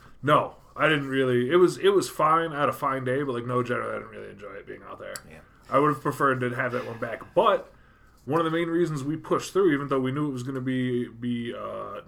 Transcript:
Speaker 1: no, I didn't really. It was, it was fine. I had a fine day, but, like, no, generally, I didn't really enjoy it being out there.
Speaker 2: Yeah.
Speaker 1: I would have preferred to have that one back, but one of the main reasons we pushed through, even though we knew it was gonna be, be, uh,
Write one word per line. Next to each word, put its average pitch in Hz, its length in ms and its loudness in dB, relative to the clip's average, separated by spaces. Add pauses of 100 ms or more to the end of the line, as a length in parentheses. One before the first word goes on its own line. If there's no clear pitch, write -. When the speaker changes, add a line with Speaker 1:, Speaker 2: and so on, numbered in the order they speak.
(240)
Speaker 1:
no, 143 320 2 (200)
I 147 140 2
didn't 143 200 0
really. 127 420 2
It 175 60 6
was, 170 200 6
it 190 120 4
was 196 200 4
fine. 160 440 2
I 143 80 -2
had 135 80 4
a - 40 -2
fine 135 300 -2
day, 127 180 0
but, 139 120 -2
like, 117 120 -4
no, 123 160 0
generally, 117 340 -2
I - 40 -4
didn't 110 120 -14
really 104 200 -14
enjoy 101 220 -16
it 101 120 -14
being 101 240 -14
out 98 100 -14
there. 98 140 -12 (160)
Speaker 2:
Yeah. 78 100 -20 (300)
Speaker 1:
I 127 100 2
would 151 140 4
have - 80 -8
preferred 135 380 0
to 123 120 -2
have 127 200 -4
that 117 160 -4
one 113 120 -10
back, 117 360 -8
but 196 360 2 (540)
one 147 140 0
of 165 60 2
the 160 60 -2
main 165 180 0
reasons 160 340 0
we 151 140 -2
pushed - 360 -4
through, 185 200 4
even 139 160 -2
though 135 100 2
we 131 120 0
knew 151 180 -2
it - 40 -4
was 123 100 -6
gonna 135 180 -6
be, 127 460 0
be, 117 460 -4
uh, 104 540 -8